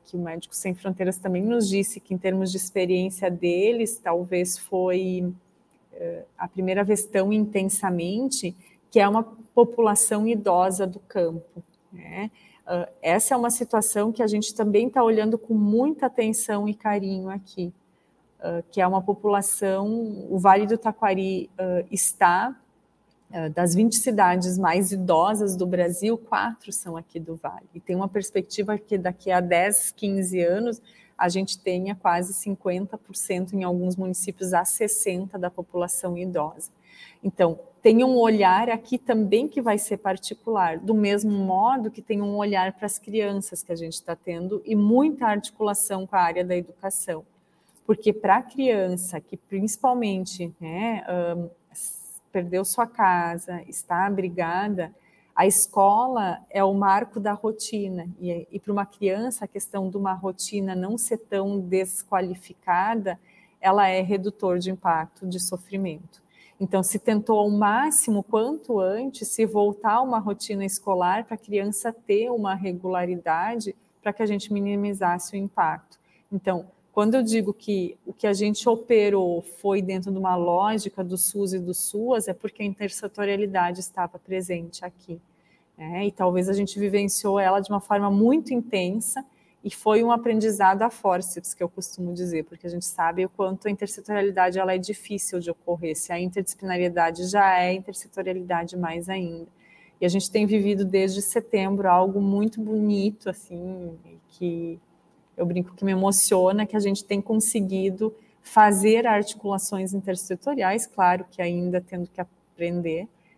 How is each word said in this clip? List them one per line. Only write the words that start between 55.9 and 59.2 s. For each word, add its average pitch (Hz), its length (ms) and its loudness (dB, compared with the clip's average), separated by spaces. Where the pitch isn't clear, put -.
é 196 140 0
o 196 100 4
marco 202 460 2
da 208 120 -2
rotina. 202 800 -6
E, 175 320 -6
e 202 80 -8
pra 208 140 -6
uma 202 120 -2
criança, 208 600 -4